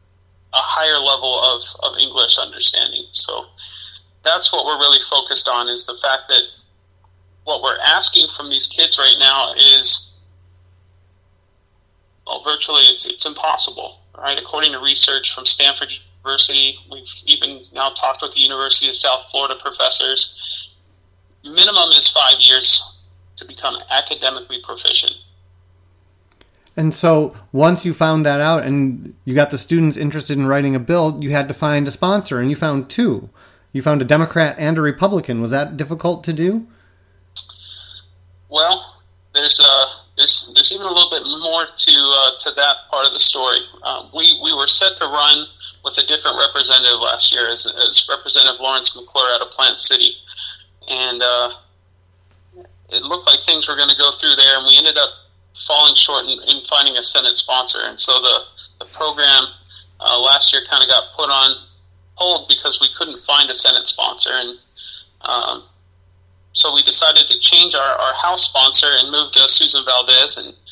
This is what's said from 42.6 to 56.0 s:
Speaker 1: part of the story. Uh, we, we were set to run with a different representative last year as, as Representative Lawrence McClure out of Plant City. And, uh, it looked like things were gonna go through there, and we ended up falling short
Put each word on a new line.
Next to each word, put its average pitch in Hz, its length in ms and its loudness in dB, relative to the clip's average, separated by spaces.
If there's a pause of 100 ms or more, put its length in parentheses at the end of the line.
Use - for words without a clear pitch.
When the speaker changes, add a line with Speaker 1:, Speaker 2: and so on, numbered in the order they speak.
Speaker 1:
part 139 180 0
of - 60 -2
the - 60 -2
story. 131 400 2 (240)
Uh, 131 300 -10
we, 165 300 2
we 139 100 -2
were 139 140 -4
set 190 300 2
to 170 80 -4
run 147 400 2 (380)
with 139 140 -8
a - 80 2
different 147 320 -4
representative 131 600 2
last 120 340 0
year 120 160 -2
as, 117 160 -2
as - 440 0
Representative 131 520 0
Lawrence 131 340 -2
McClure 123 380 -2
out 120 80 -2
of 120 100 -10
Plant 127 280 0
City. - 340 2 (760)
And, 127 340 -6
uh, 123 300 0 (1400)
it - 140 -4
looked 180 240 -6
like - 180 4
things 156 220 0
were 147 80 -4
gonna 143 220 0
go 143 140 0
through 147 240 -2
there, 139 220 4
and 131 100 -4
we - 100 8
ended 147 200 2
up 143 120 2 (580)
falling 147 280 2
short 135 300 0